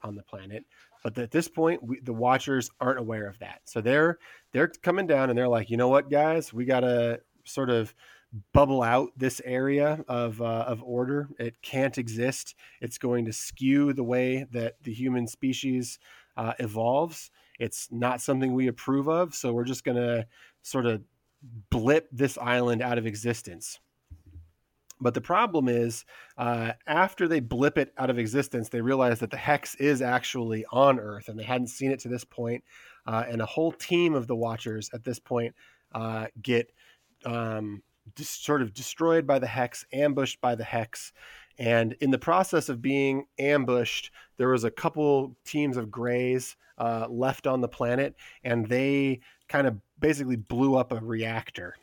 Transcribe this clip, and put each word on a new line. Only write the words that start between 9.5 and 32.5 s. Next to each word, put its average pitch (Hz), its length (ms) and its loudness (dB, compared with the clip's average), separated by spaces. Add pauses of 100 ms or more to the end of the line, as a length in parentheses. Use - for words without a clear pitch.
of, 120 340 -2
uh, 113 260 -2
of 120 180 -6
Order. 127 440 -2 (100)
It 117 240 -8
can't 135 360 -2
exist. 120 560 -4 (260)
It's 117 180 -10
going 123 260 0
to 110 80 -4
skew 139 600 2
the 131 120 -2
way 127 480 0
that 117 300 -6
the 123 100 -8
human 123 340 -2
species, 127 720 -4 (380)
uh, 117 240 -2
evolves. 123 720 0 (280)
It's - 320 -6
not 123 300 0
something 131 340 0
we 127 140 2
approve 139 400 0
of, 165 260 2
so 123 180 -2
we're 120 120 0
just 123 200 -6
gonna 120 420 0 (360)
sort 127 240 -2
of 110 160 0 (680)
blip 135 420 4
this 131 260 0
island 120 420 2
out 123 180 -2
of 113 80 -2
existence." 107 720 -6 (1200)
But 123 140 0
the 127 60 -4
problem 170 480 2
is, 120 360 0 (340)
uh, 117 360 -2 (120)
after 180 400 2
they 160 140 2
blip 127 360 0
it 139 220 0
out 127 100 0
of 120 120 0
existence, 117 480 -2
they 120 120 -4
realize 123 380 2
that 113 140 -6
the 139 40 -6
Hex - 380 0
is 139 260 2
actually 120 680 -2
on 131 300 6
Earth, 104 280 -12
and 107 80 -12
they 110 60 -10
hadn't 123 240 -2
seen 135 240 -4
it 135 100 -2
to 127 80 -10
this 120 160 -6
point. 120 380 -6 (420)